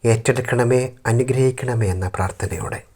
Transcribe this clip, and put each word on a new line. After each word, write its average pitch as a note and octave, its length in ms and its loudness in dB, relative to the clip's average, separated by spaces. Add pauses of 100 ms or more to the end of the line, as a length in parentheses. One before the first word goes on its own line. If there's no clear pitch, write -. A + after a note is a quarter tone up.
ഏറ്റെടുക്കണമേ, B2 760 2 (260)
അനുഗ്രഹിക്കണമേ B2+ 800 0
എന്ന F#2 200 -2
പ്രാർത്ഥനയോടെ. - 720 -6 (160)